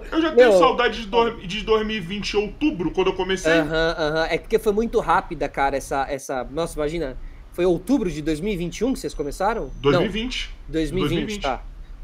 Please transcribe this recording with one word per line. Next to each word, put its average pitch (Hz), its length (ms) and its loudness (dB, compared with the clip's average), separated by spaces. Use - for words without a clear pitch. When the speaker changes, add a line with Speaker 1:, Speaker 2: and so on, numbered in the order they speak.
Speaker 1:
Eu 330 100 2
já 311 140 0
tenho 240 140 10
Speaker 2:
meu 190 100 8
Speaker 1:
saudade 240 420 4
de 220 60 -10
dois, 233 400 0
de 208 160 -6
dois 220 220 2
mil 220 120 -4
e - 20 -4
vinte 196 360 -6
em - 20 4
outubro, 202 540 0
quando 185 160 0
eu 185 80 2
comecei. 185 360 0
Speaker 2:
Aham, 160 460 2
aham. 160 320 0
É 160 80 0
porque - 220 0
foi 214 120 0
muito 220 280 0
rápida, 165 500 0
cara, 139 260 0
essa, 135 320 -2
essa, 131 440 -6
nossa, 165 240 -4
imagina, 151 420 -4
foi 175 120 0
outubro 185 440 2
de 151 120 -4
dois 151 180 -2
mil 208 140 -2
e - 20 -2
vinte 170 220 -6
e 208 80 0
um 262 80 2
que - 60 -4
vocês - 160 -6
começaram? 160 560 -2
Speaker 1:
Dois 135 160 4
mil 160 80 4
e 220 40 -2
vinte. 226 440 -6
Speaker 2:
Não, 135 60 -10
dois 156 180 0
mil 165 160 0
e - 20 0
vinte, 170 60 0
Speaker 1:
Dois 156 100 0
mil 214 40 -6
e 214 40 -4
vinte. 202 80 -6
Speaker 2:
tá. 135 220 -2